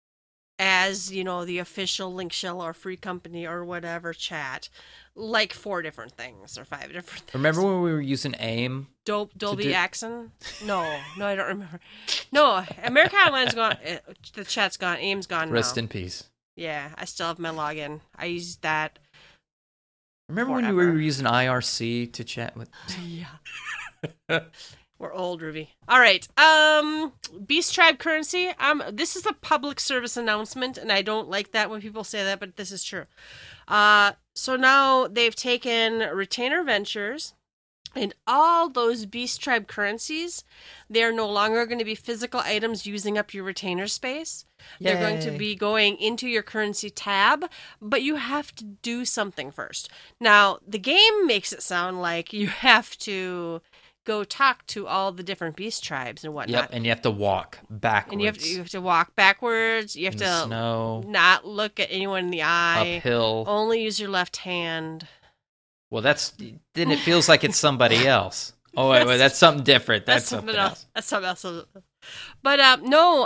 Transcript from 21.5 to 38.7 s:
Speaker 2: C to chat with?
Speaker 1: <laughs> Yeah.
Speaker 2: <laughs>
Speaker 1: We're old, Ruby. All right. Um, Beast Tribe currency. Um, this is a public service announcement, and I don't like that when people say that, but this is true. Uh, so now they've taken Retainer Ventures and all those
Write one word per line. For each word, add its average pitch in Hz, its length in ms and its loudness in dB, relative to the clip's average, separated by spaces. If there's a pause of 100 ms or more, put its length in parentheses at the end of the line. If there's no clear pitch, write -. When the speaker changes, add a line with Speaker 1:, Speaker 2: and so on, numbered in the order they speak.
Speaker 2:
C 120 460 -2
to 117 160 -12
chat - 320 -10
with? 117 140 -14 (180)
Speaker 1:
<laughs> 185 180 -10
Yeah. - 1400 -10
Speaker 2:
<laughs> - 20 -20 (480)
Speaker 1:
We're 151 140 -12
old, 180 300 -6
Ruby. 156 300 -12 (180)
All 247 100 8
right. 202 260 6 (140)
Um, 302 720 6 (340)
Beast 320 300 0
Tribe 330 240 6
currency. 330 600 -2
Um, 285 300 0
this 254 280 -4
is 349 80 -6
a 415 80 -2
public 285 480 -2
service 247 340 -2
announcement, 233 600 -4
and 220 120 -6
I 202 120 2
don't 214 280 -4
like 202 220 -6
that 214 180 0
when 214 120 -10
people 214 240 -12
say 208 180 -4
that, 196 160 -2
but 196 160 -14
this 196 160 -12
is 190 100 -8
true. 185 220 -10 (640)
Uh, 208 460 6 (220)
so 254 200 -2
now 262 520 6
they've 226 280 0
taken 233 640 0
Retainer 240 640 -2
Ventures 214 720 -4 (600)
and 208 200 -4 (120)
all 330 440 4
those 240 360 0